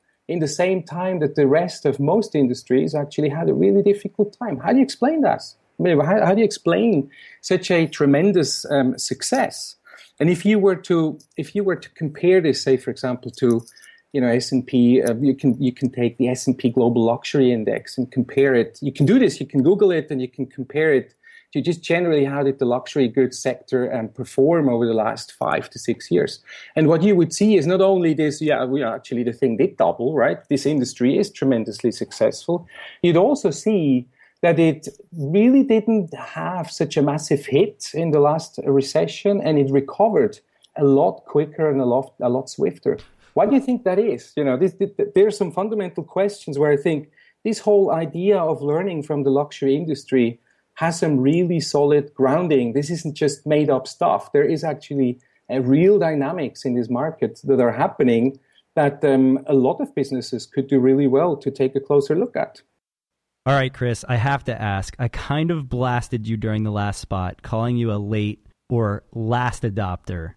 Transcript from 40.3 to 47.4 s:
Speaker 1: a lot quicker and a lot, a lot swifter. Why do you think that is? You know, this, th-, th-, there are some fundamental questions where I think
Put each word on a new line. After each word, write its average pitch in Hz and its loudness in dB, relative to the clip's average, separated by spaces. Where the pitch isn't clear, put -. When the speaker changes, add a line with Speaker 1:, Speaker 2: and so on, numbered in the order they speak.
Speaker 1:
a 156 0
lot 143 2
quicker 151 -2
and 135 0
a 127 0
lot, 123 -2
a 123 -2
lot 127 -4
swifter. - -4
Why 180 2
do 262 2
you 262 4
think 247 -4
that 185 0
is? 196 -2
You 147 -2
know, 131 2
this, 185 0
th-, 202 -6
th-, - -2
there 196 6
are 208 0
some 190 -4
fundamental 185 -6
questions 196 -4
where 147 2
I 143 6
think 151 -2